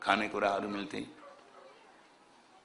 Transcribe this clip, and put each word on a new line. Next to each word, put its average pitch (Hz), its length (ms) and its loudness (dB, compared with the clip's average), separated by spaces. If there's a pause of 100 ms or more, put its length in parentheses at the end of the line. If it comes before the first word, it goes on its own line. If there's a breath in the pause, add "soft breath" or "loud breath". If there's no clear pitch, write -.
खानेकुराहरू 101 680 2
मिल्थे, 101 360 -4 (1600)